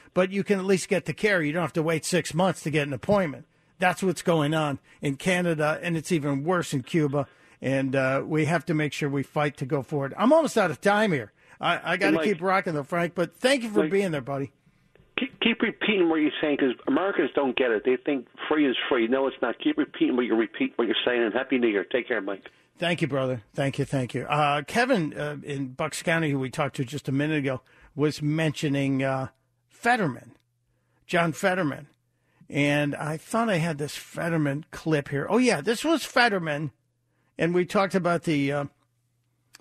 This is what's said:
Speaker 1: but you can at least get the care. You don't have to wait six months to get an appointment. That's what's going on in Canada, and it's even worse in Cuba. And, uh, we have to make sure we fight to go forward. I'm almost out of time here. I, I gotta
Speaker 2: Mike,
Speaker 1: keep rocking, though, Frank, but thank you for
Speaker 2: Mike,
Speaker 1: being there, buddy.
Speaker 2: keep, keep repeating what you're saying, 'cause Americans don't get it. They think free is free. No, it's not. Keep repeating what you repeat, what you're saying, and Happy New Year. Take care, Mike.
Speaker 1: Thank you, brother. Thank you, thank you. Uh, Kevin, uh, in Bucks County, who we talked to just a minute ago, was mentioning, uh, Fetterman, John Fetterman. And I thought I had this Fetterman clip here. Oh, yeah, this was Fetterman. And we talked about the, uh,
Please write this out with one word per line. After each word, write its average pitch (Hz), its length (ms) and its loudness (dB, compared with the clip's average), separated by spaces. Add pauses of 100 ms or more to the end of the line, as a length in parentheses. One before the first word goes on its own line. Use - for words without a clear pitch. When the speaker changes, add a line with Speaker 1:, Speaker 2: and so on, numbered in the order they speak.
(140)
Speaker 1:
but 185 160 2
you 190 140 -2
can 202 160 0
at 185 60 -4
least 190 240 2
get 180 160 0
the 156 80 -4
care. 202 280 2
You 147 120 0
don't 175 80 -2
have 156 100 -2
to 170 100 0
wait 156 220 0
six - 300 -2
months 175 300 0
to 165 60 -4
get 147 160 0
an 143 60 -6
appointment. 156 540 -2 (340)
That's 180 240 0
what's 185 200 0
going 160 300 4
on 151 260 0 (220)
in 143 140 -2
Canada, 165 680 0
and 170 140 -2
it's 160 160 -4
even 143 320 0
worse 170 300 0
in 139 100 0
Cuba. 147 440 0 (340)
And, 135 340 0
uh, 135 300 2
we 156 180 0
have 156 220 0
to 175 80 -2
make 151 180 0
sure - 160 -4
we 139 160 0
fight 147 340 -2
to 143 80 -8
go 135 180 -2
forward. 139 340 -4
I'm 233 160 4
almost 311 240 4
out 190 120 4
of 143 120 -8
time 208 320 2
here. 117 180 -4 (300)
I, 160 320 0
I 185 40 -2
gotta 202 200 2
Speaker 2:
Mike, - 80 0
Speaker 1:
keep 196 160 0
rocking, 190 320 0
though, 147 100 -2
Frank, 170 320 -2
but 170 220 -2
thank 254 260 2
you 233 60 -6
for 208 140 2
Speaker 2:
Mike, 156 80 -2
Speaker 1:
being 196 200 2
there, 147 80 -2
buddy. 139 320 -6 (680)
Speaker 2:
keep, - 220 -6
keep 226 220 0
repeating 196 480 2
what 160 80 2
you're 151 140 2 (100)
saying, 147 160 0
'cause 131 160 2 (140)
Americans 165 480 0
don't 135 200 0
get 127 160 2
it. 107 140 2
They 127 120 4
think 135 300 -2 (220)
free 151 200 4
is 117 60 2 (140)
free. 117 180 2
No, 135 200 2
it's 127 140 -4
not. 117 180 -2
Keep 147 180 0
repeating 151 380 0
what 123 100 2
you 113 100 2
repeat, 117 400 0
what 117 120 0
you're 110 180 0
saying, 120 180 2
and 107 100 0
Happy 131 240 0
New 120 120 2
Year. 98 160 0
Take 120 220 -2
care, 117 120 -2
Mike. 98 300 -8 (300)
Speaker 1:
Thank 170 220 -2
you, 165 60 0
brother. 127 340 -2 (120)
Thank 139 260 -2
you, 139 60 0
thank 127 280 -4
you. 123 120 -4
Uh, 147 360 0
Kevin, 220 560 0
uh, 147 260 -6
in 139 260 -6
Bucks 147 340 -8
County, 165 260 2
who 139 100 0
we 131 120 -4
talked 143 240 -4
to 139 100 -4
just 131 220 -10
a 143 40 -2
minute 147 260 0
ago, 135 240 -4 (340)
was 143 260 0
mentioning, 143 840 0
uh, 135 260 -2 (380)
Fetterman, 220 680 -2 (760)
John 170 240 0
Fetterman. 180 560 -2 (600)
And 143 480 0
I 151 220 -6
thought 226 320 -4
I 196 80 2
had 160 220 -2
this 147 180 -8
Fetterman 156 720 -2
clip 151 400 -2
here. 143 180 -4
Oh, 196 100 2
yeah, 240 220 4
this 208 240 -2
was 311 220 0
Fetterman. 165 680 0 (640)
And 165 160 2
we 180 120 2
talked 196 300 0
about 170 280 0
the, 143 280 0
uh, 143 140 -2 (960)